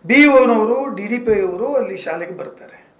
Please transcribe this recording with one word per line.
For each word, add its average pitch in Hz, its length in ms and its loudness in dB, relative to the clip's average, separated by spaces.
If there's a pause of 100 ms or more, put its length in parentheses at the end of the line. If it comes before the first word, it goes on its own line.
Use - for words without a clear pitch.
ಬಿ 196 80 -2
ಇ 294 140 6
ಓ 262 180 6
ನವರು, 233 500 0
ಡಿ 202 120 -10
ಡಿ 233 100 -4
ಪಿ 220 240 0
ಅವರು 196 340 -4
ಅಲ್ಲಿ 196 220 -4
ಶಾಲೆಗೆ 170 360 -10
ಬರ್ತಾರೆ. - 540 -18 (120)